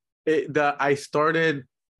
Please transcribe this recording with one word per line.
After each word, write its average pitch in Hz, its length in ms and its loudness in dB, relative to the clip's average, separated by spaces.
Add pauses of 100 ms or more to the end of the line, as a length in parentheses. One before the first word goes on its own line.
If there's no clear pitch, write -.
(260)
It, 156 260 0
the, 143 260 2
I 143 160 2
started, 151 680 0 (360)